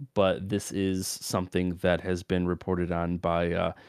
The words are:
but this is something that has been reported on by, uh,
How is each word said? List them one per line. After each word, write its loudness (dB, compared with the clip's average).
but 2
this -2
is 0
something -2
that 2
has -2
been 0
reported -2
on 0
by, 0
uh, 0